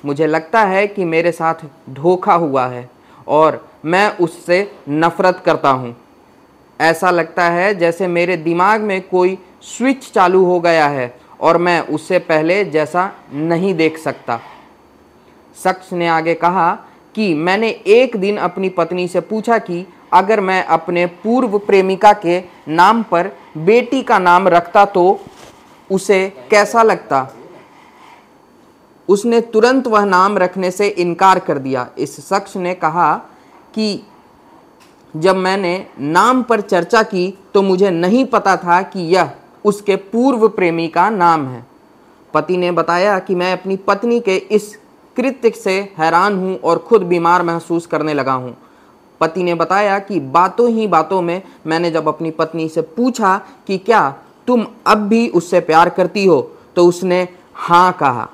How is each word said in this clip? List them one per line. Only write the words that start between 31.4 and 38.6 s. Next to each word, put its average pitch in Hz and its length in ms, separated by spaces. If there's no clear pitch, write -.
दिया। 131 300
इस 143 260
शख्स 196 340
ने 180 180
कहा 165 380
कि 214 260
जब 185 240
मैंने 190 480
नाम 208 440
पर 226 180
चर्चा 196 420
की 196 300
तो 196 80
मुझे 190 300
नहीं 185 340
पता 196 320
था 175 260